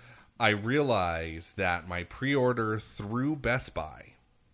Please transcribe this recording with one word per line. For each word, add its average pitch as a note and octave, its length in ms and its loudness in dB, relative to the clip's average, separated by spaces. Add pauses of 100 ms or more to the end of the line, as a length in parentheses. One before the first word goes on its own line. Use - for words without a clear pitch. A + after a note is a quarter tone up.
(400)
I A2+ 80 6
realized G2 1080 0
that F2 300 0
my F2 140 -4
pre-order A#2+ 760 0
through B2 560 -2
Best B2+ 360 -2
Buy - 420 -10 (400)